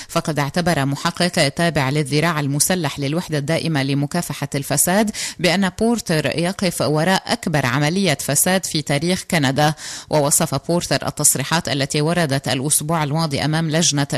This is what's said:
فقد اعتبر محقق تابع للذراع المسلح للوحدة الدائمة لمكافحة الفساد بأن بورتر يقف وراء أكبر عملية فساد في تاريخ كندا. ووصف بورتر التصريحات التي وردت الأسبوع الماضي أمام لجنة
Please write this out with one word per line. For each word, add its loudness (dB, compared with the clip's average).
فقد -2
اعتبر 0
محقق 0
تابع 0
للذراع 0
المسلح 0
للوحدة -2
الدائمة 0
لمكافحة -2
الفساد 2
بأن 2
بورتر 0
يقف -2
وراء 2
أكبر 0
عملية 2
فساد 0
في -4
تاريخ 0
كندا. 2
ووصف 2
بورتر 0
التصريحات 0
التي -2
وردت 0
الأسبوع 0
الماضي -2
أمام 0
لجنة 2